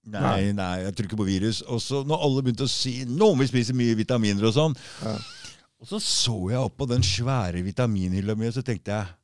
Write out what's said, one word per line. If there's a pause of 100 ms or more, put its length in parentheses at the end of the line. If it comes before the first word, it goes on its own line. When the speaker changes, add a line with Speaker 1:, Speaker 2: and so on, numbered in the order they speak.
Speaker 1:
Nei,
Speaker 2:
Nei.
Speaker 1:
nei, (120)
jeg
tror
ikke
på
virus.
Og
så
når
alle
begynte
å
si,
«Nå
må
vi
spise
mye
vitaminer
og
sånn.» (260)
Speaker 2:
Ja. (640)
Speaker 1:
Og
så
så (160)
jeg
opp
på
den
svære
vitaminhylla
mi,
og
så
tenkte
jeg (120)